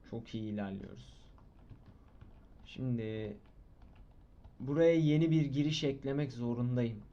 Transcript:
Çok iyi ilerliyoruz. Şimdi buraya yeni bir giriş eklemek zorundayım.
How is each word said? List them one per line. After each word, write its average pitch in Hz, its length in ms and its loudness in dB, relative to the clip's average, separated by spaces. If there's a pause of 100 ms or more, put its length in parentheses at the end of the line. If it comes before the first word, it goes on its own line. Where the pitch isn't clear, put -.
Çok 117 260 -10
iyi 107 180 -6
ilerliyoruz. 98 600 -8 (1500)
Şimdi 110 720 -6 (1200)
buraya 165 360 4
yeni 160 360 6
bir 156 140 6
giriş 143 380 0
eklemek 135 500 -2
zorundayım. 120 800 -2